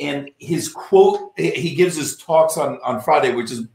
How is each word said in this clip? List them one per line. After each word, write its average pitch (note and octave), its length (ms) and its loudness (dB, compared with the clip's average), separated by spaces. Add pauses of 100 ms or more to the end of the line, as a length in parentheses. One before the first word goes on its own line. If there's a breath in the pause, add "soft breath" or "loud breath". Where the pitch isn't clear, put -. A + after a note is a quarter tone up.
and C#3+ 280 -6 (100)
his - 300 -4
quote, G3 680 2
he, D#3+ 160 -2
he C#3 240 -4
gives F3 200 2
his C#3+ 200 -6
talks D#3+ 400 2
on, C#3 260 -4
on B2 180 -4
Friday, C#3 320 2
which A#2+ 200 -4
is A2+ 220 -8